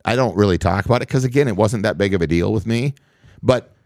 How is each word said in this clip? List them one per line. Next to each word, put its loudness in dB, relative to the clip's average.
I -2
don't 0
really 4
talk 0
about 0
it -8
'cause, -2
again, 0
it -4
wasn't 0
that -2
big 0
of 0
a 0
deal 0
with -4
me. -2
But 0